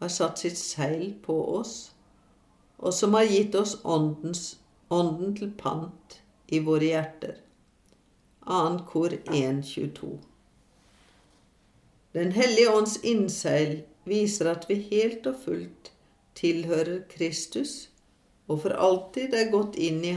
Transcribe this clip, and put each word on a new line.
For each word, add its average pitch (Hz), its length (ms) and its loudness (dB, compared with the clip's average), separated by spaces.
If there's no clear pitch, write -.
har 175 100 -6
satt 165 320 -2
sitt 175 160 -4
seil 160 540 -4
på 160 140 -2
oss, - 320 -12
og 180 160 0
som 208 200 4
har 220 160 8
gitt 202 240 4
oss 208 300 0
åndens, 156 760 -2
ånden 175 480 0
til 202 160 -8
pant - 640 -8
i 160 80 2
våre 156 320 2
hjerter. - 480 -4
Annen 175 480 0
Kor 170 240 0
en 139 480 0
tjueto. - 560 -8
Den 180 220 0
hellige 233 400 6
ånds 214 320 2
innseil 156 800 0
viser 202 460 0
at 170 180 -4
vi 202 220 0
helt 226 360 0
og 262 200 -4
fullt 175 460 -8
tilhører 170 720 -2
Kristus, - 800 -6
og 151 180 -2
for 196 120 -2
alltid 190 580 2
er 220 180 2
gått 208 280 0
inn 160 240 0
i 175 120 -2